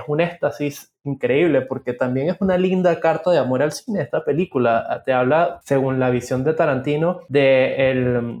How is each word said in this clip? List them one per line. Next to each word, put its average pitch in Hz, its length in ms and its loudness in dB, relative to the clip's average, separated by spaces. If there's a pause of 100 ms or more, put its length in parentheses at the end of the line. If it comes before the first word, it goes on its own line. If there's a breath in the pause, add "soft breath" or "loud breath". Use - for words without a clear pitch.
un 147 140 0
éxtasis 147 680 -4 (140)
increíble, 139 540 2
porque 123 320 -6
también 131 380 -2
es 185 100 -4
una 190 180 0
linda 185 440 2
carta 160 280 0
de 175 80 4
amor 127 240 0
al 156 120 0
cine 190 280 -6
esta 156 220 -4
película. 123 840 0
Te 135 60 0
habla, 131 540 2
según 135 340 0
la 127 100 2
visión 127 360 -2
de 156 80 2
Tarantino, 156 720 0
de 135 640 4
el, 123 500 -2